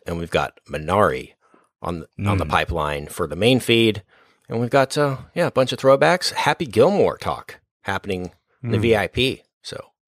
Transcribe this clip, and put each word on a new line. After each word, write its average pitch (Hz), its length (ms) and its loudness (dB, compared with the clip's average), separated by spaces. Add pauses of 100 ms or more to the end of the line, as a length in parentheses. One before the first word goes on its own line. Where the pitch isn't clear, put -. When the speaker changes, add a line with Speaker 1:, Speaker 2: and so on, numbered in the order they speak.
Speaker 1:
and 87 100 -4
we've 85 140 -8
got 71 280 -2 (100)
Minari 76 640 0 (480)
on 87 180 -6
the, 101 300 -6
on 98 80 2
the 82 80 -2
Speaker 2:
Mm. 73 40 -6
Speaker 1:
pipeline 76 580 -2
for 80 200 -6
the 76 80 -10
main 117 240 2
feed. 113 440 2 (440)
And 113 140 -6
we've 120 80 -4
got, 135 280 2
uh, 143 200 0 (160)
yeah, 170 140 0
a 139 40 -4
bunch 131 220 0
of 120 60 -8
throwbacks, 147 520 4
Happy - 340 -2
Gilmore 123 520 2
talk - 420 -10 (220)
happening 95 500 -6 (320)
in 120 80 -6
the - 60 2
Speaker 2:
Mm. 107 40 0
Speaker 1:
V 113 140 4
I 98 120 0
P. 123 360 -2 (200)
So - 280 -14 (160)